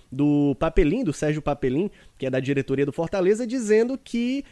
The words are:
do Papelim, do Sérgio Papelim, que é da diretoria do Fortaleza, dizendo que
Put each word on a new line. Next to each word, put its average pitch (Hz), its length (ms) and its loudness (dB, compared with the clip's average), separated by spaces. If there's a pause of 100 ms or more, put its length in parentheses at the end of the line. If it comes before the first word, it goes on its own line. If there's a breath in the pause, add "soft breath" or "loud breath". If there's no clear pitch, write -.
(100)
do 143 480 2
Papelim, 170 460 2
do 156 80 -2
Sérgio 151 280 -2
Papelim, 147 480 -2 (300 soft breath)
que 131 80 -6
é 127 40 -2
da 135 100 0
diretoria 135 440 -2
do 143 80 -4
Fortaleza, 196 540 0
dizendo 226 500 0
que 247 560 -4